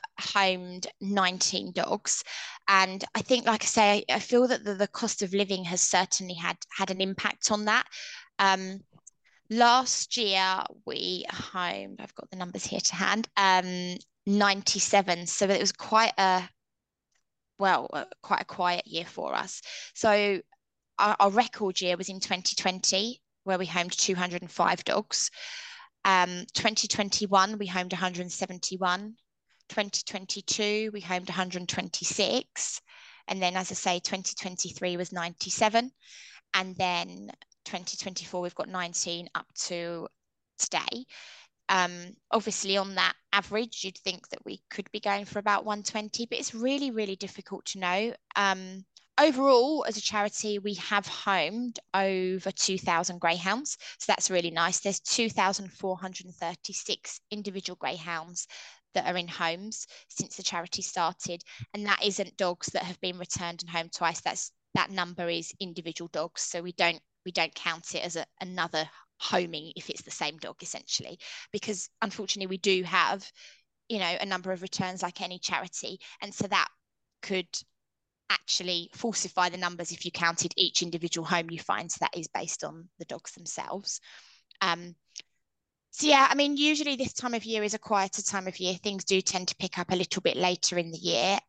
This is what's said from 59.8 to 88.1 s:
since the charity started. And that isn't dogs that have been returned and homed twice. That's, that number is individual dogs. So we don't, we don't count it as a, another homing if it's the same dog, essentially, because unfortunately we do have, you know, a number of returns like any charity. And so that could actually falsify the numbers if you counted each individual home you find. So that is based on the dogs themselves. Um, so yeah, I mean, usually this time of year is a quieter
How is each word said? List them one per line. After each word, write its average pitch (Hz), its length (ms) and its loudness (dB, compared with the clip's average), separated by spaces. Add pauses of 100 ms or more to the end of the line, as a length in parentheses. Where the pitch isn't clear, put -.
since - 300 -8
the 190 60 -8
charity 175 380 -4
started. 175 600 -2 (300)
And 208 120 -8
that 202 180 2
isn't 196 340 -2
dogs 180 300 -2
that - 160 -2
have 175 180 -8
been 180 180 -4
returned 170 420 -6
and 175 80 -12
homed 170 240 -4
twice. 170 280 0
That's, - 300 -4 (220)
that 190 160 2
number 180 400 -4
is 170 300 -4
individual 170 520 -10
dogs. 165 300 -6
So 175 220 -6
we 180 80 -8
don't, 170 280 2 (240)
we 185 80 -10
don't 170 220 0
count 170 400 -6
it 170 100 -4
as 165 120 -6
a, 165 100 -4 (160)
another 170 480 -2 (300)
homing 165 560 -2
if - 160 -10
it's - 100 -12
the - 80 -14
same 151 280 -6
dog, - 260 -12
essentially, - 560 -6 (320)
because 202 380 -6 (120)
unfortunately 196 460 -4
we 190 100 -4
do 190 260 4
have, 175 460 2 (580)
you 220 120 -2
know, 175 200 0
a 202 60 -4
number 185 260 -2
of 180 120 -6
returns 185 400 -4
like 180 180 -6
any 185 160 -6
charity. 175 640 -6 (220)
And 202 120 -10
so - 140 -4
that 185 220 2 (520)
could 185 280 -2 (800)
actually 180 640 -2
falsify 185 540 -2
the 170 80 -8
numbers 175 340 -6
if - 140 -8
you - 60 -6
counted 170 460 0
each 185 240 4
individual 165 460 -2
home 165 240 0
you 165 80 -8
find. 147 320 -2
So - 100 -8
that - 160 0
is 160 120 -8
based - 340 -6
on 165 240 -10 (100)
the 175 80 -14
dogs - 280 -12
themselves. - 680 -8 (600)
Um, 175 340 -2 (920)
so - 160 -2
yeah, 277 240 10
I 294 60 2
mean, 285 220 2
usually 294 380 2
this 247 180 -4
time 247 200 -4
of 226 100 -2
year 220 200 -2
is 208 100 0
a 220 60 -4
quieter 196 420 0